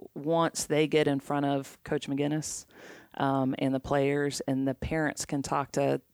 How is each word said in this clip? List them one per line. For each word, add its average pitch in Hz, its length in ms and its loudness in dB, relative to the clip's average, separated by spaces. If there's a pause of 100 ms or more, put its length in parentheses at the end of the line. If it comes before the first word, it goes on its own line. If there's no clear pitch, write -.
(140)
once 165 520 0
they 151 220 2
get 151 180 4
in 139 140 2
front 143 260 -2
of 139 380 -2
Coach 147 240 -2
McGinnis, 147 580 -2 (500)
um, 135 420 2
and 135 160 2
the 131 60 -2
players 143 640 0
and 135 220 0
the 131 60 0
parents - 500 -2
can 139 180 -2
talk 143 300 -2
to 139 280 2 (140)